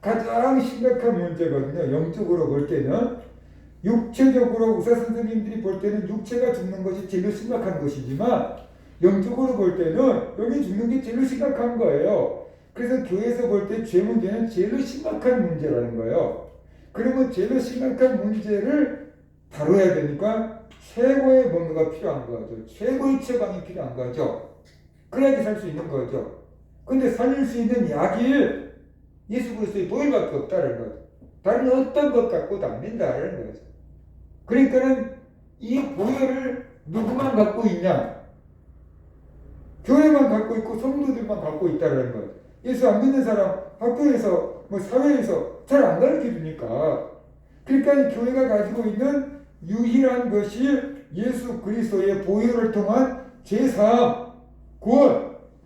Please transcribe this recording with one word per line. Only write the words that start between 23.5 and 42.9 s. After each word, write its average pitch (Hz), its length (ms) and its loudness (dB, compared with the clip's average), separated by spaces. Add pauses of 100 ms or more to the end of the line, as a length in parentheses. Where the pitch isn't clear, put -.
필요한 143 320 -10
거죠. - 540 -6 (600)
그래야지 262 340 2
살 214 160 -2
수 175 80 -10
있는 156 220 -8
거죠. - 520 -6 (440)
근데 262 240 2
살릴 269 360 0
수 233 140 -6
있는 226 300 0
약이 208 600 2 (800)
예수 226 280 -4
그리스도의 196 300 -4
보혈밖에 254 480 0
없다는 - 420 -2
거죠. - 160 -10 (500)
다른 247 280 2
어떤 269 420 2
것 - 160 4
갖고도 - 360 -4
안 - 160 -6
된다는 - 640 -4
거죠. - 120 -16 (840)
그러니까는 254 640 4 (480)
이 254 220 -2 (140)
보혈을 254 680 -2 (200)
누구만 226 500 -2
갖고 214 320 2
있냐? 170 540 -2 (1600)
교회만 285 460 6
갖고 214 280 0
있고 220 200 -6
성도들만 247 640 -2
갖고 156 280 -2
있다는 135 440 0
거죠. 107 160 -8 (340)
예수 254 240 2
안 208 140 4